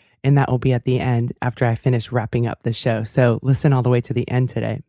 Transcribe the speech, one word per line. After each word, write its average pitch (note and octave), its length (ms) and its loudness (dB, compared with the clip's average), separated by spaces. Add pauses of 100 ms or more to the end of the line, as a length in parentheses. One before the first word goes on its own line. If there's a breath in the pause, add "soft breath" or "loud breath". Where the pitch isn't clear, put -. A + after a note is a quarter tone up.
(220 soft breath)
and C#3 160 4
that - 120 2
will B2+ 80 2
be B2+ 160 0
at A#2+ 100 -2
the B2+ 160 0
end A#2+ 320 0 (100)
after B2+ 220 -2
I A2+ 100 2
finish A#2+ 380 -2
wrapping A#2 340 -2
up - 160 -6
the A#2 120 -2
show. A2+ 280 -2
So A#2 400 2
listen C#3 300 2
all B2+ 100 2
the B2 80 2
way A#2+ 120 2
to - 100 -8
the A#2+ 180 -4
end B2+ 200 0
today. A2 380 -4